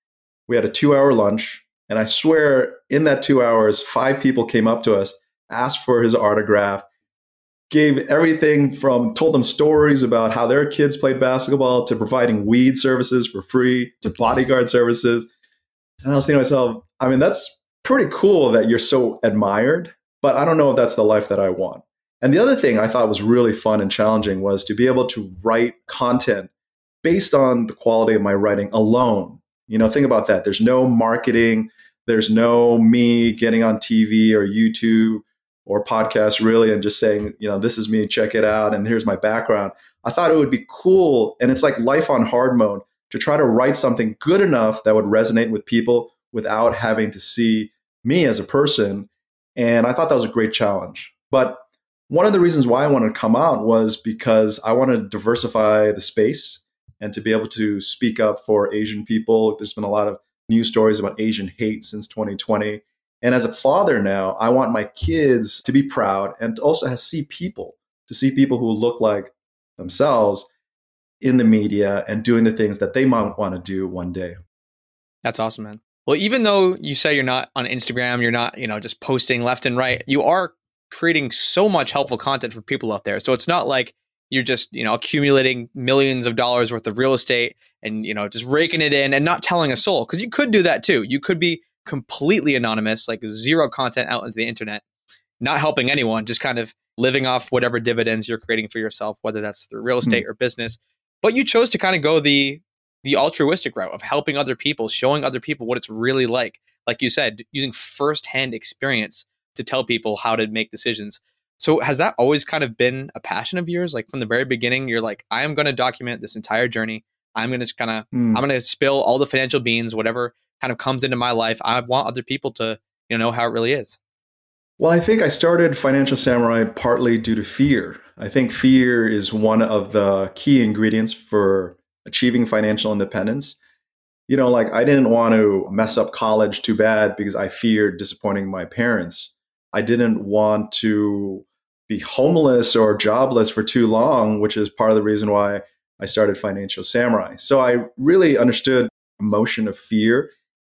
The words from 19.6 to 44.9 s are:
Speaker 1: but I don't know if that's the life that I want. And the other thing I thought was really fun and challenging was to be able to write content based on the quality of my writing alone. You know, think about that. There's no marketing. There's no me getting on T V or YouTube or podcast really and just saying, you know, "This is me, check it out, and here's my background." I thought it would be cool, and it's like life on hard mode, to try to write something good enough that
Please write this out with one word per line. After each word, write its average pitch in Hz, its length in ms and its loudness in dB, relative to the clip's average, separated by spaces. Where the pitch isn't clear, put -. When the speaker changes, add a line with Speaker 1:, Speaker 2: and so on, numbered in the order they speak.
Speaker 1:
but 135 140 2
I 139 80 2
don't 160 140 2
know 143 140 4
if 120 40 0
that's 120 200 2
the 110 100 2
life 107 240 2
that 101 100 0
I 98 80 0
want. 90 360 -6
And 135 120 4
the 156 40 4
other 247 200 4
thing 120 200 2
I 110 120 0
thought 117 180 2
was 101 140 -2
really 113 320 4
fun 107 260 0
and 98 100 -2
challenging 107 520 0
was 98 240 -2
to 107 80 -8
be 117 140 2
able 127 200 2
to 98 340 -10
write 117 340 0
content 120 640 -2
based 170 320 0
on 127 340 2
the 113 60 -12
quality 113 400 2
of 104 80 2
my 101 120 0
writing 101 400 0
alone. 110 680 0
You 107 100 -4
know, 110 100 4
think 139 180 2
about 120 220 2
that. 92 160 2
There's 98 160 -2
no 127 280 4
marketing. 113 840 2
There's 110 220 2
no 117 480 4
me 117 540 4
getting 113 320 0
on 110 160 0
T 113 240 2
V 110 320 4
or 104 100 2
YouTube 110 760 0
or 101 160 -2
podcast 110 600 0
really 113 300 4
and 104 100 -2
just 104 160 -4
saying, 104 400 0
you 107 80 -6
know, 101 120 -2
"This 113 180 -2
is 107 100 -6
me, 107 200 0
check 107 280 -2
it 107 80 2
out, 107 300 2
and 101 120 -4
here's 113 200 -2
my 101 100 0
background." 107 560 0
I 120 80 -4
thought 170 200 2
it 160 60 4
would 135 140 2
be 120 180 -2
cool, 160 720 2
and 127 120 2
it's 131 120 0
like 139 160 0
life 139 300 2
on 120 160 2
hard 123 320 2
mode, 104 240 2
to 113 80 -8
try 151 180 0
to 151 80 2
write 127 320 2
something 113 420 -2
good 180 220 2
enough 113 420 0
that 107 120 4